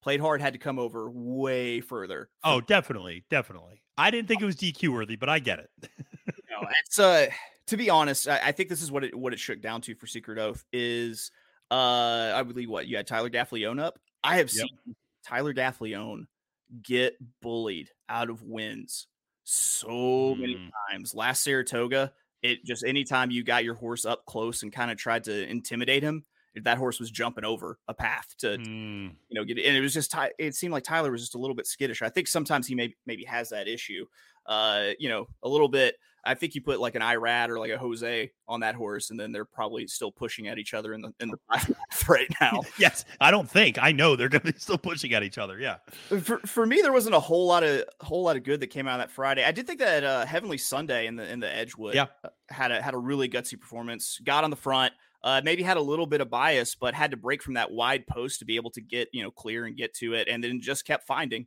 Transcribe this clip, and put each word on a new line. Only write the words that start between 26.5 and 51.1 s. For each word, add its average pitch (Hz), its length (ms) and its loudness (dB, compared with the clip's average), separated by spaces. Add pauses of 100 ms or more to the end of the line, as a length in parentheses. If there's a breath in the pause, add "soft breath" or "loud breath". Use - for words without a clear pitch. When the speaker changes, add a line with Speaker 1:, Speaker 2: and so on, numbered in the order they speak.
Speaker 1:
that 117 160 4
horse 127 220 -2
was 113 100 -8
jumping 117 340 -4
over 107 440 -4
a 110 60 -6
path - 440 -4
to, 202 200 -2
Speaker 2:
Mm. 107 580 -10 (120)
Speaker 1:
you 120 60 -14
know, 107 100 -4
get, 113 140 -6
and 139 180 4
it 135 40 4
was 135 120 0
just 147 200 -2
Ty-, 156 260 -2
it 156 160 -4
seemed 180 180 -4
like 139 120 -4
Tyler 160 260 0
was 117 100 -4
just 120 140 -10
a 123 40 -8
little 131 180 -4
bit - 100 -6
skittish. 123 340 -4
I 113 100 -2
think 175 180 -2
sometimes 147 400 0
he 127 80 -4
may-, 120 180 -2 (120)
maybe 110 180 -8
has 117 240 -4
that 104 180 -6
issue, 101 400 -8 (400 soft breath)
uh, 107 440 2 (100)
you 147 80 -2
know, 110 180 -2 (160)
a 117 60 -4
little 147 200 6
bit. 131 280 4 (300)
I 127 60 2
think 147 220 -2
you 135 80 -6
put, 127 180 0
like, 120 140 -2
an 117 80 0
Irad 117 480 2
or, 113 80 -2
like, 113 120 -4
a 110 60 -2
Jose 117 540 -4 (180)
on 117 120 -6
that 110 160 0
horse, 104 340 -6
and 113 100 -10
then 110 100 -8
they're 107 140 -6
probably 113 420 -6
still - 240 -6
pushing 113 380 -8
at 113 100 -8
each 104 140 -8
other 110 220 -6
in 110 80 -10
the, 113 180 -12
in 117 80 -4
the 110 80 -8 (120)
<laughs> - 40 0
playoff - 560 -2
right 135 320 6
now. 123 300 4
Speaker 2:
<laughs> - 80 -16
Yes, - 260 6 (160 loud breath)
I 143 100 10
don't 180 200 4
think. 180 280 6
I 135 140 6
know 147 240 6
they're 123 140 2
gonna 147 220 4
be - 60 -4
still 185 200 -2
pushing 151 340 -2
at 107 100 4
each 98 140 -4
other, 98 220 -6
yeah. 120 200 -4 (440 loud breath)
Speaker 1:
For, 226 240 0
for 233 180 2
me, 262 160 6
there 294 140 6
wasn't 226 200 6
a 156 60 10
whole 170 260 4
lot 175 160 8
of, 143 220 4 (160)
whole 156 220 0
lot 165 140 4
of 127 60 -4
good 139 180 0
that 131 80 -4
came 135 200 -6
out 127 120 -2
of 120 60 -2
that - 60 -14
Friday. 135 320 2
I 147 80 4
did 240 140 -4
think 277 140 -6
that, 175 220 4
uh, 131 220 2
Heavenly 165 320 -4
Sunday 131 520 -2
in 113 80 -8